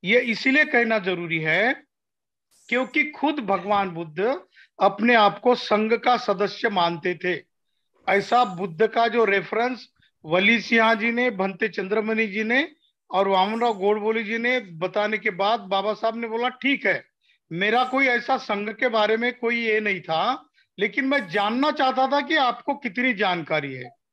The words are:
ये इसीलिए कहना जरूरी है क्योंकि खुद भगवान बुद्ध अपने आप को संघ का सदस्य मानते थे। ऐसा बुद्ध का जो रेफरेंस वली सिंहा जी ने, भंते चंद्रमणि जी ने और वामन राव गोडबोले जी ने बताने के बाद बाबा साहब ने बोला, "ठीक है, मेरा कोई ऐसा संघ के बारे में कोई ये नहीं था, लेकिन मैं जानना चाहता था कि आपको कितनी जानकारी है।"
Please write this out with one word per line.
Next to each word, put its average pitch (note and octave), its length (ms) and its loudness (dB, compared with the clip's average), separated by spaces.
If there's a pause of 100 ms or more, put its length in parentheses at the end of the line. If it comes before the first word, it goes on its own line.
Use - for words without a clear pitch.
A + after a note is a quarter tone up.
ये G#3 160 4
इसीलिए B3+ 460 2
कहना A#3 340 2
जरूरी F3 400 -4
है F3+ 440 0 (840)
क्योंकि C4 360 0
खुद D4+ 320 -2
भगवान G3 540 -2
बुद्ध F3 500 -4 (420)
अपने G#3 340 4
आप G#3 240 4
को B3 160 4
संघ A3 380 0
का A#3+ 240 2
सदस्य G3+ 520 -2
मानते E3+ 560 -2
थे। F3+ 180 -2 (680)
ऐसा G3+ 340 4
बुद्ध F#3 440 -2
का A#3 200 2
जो A3+ 180 2
रेफरेंस G#3+ 640 -2 (380)
वली G3 360 4
सिंहा A3+ 320 4
जी A3+ 180 0
ने, B3 180 0
भंते G3 400 -2
चंद्रमणि G#3+ 580 -2
जी G3+ 160 -4
ने C4 280 0 (400)
और F#3+ 160 2
वामन G3 340 2
राव A#3 120 2
गोडबोले G#3+ 500 0
जी G#3+ 140 -4
ने B3 220 0
बताने G3 580 -4
के G#3+ 120 -4
बाद G3+ 300 0
बाबा G3 340 -2
साहब A3 240 -4
ने A#3 100 -8
बोला, A#3 220 -4
"ठीक B3 360 -4
है, F3+ 200 -2 (460)
मेरा G#3+ 320 0
कोई C4 220 0
ऐसा B3 320 0
संघ G#3 320 -4
के A3+ 180 -4
बारे A3 300 2
में A#3+ 220 -4
कोई A#3 160 -2
ये A3+ 240 0
नहीं G3+ 220 -2
था, F#3 480 -2 (300)
लेकिन C4 260 -2
मैं C4+ 220 0
जानना G#3+ 440 0
चाहता C4+ 360 2
था C#4+ 140 2
कि D#4+ 140 -2
आपको C4+ 400 0
कितनी B3 380 -2
जानकारी D#3+ 600 -2
है।" B2+ 260 -16 (140)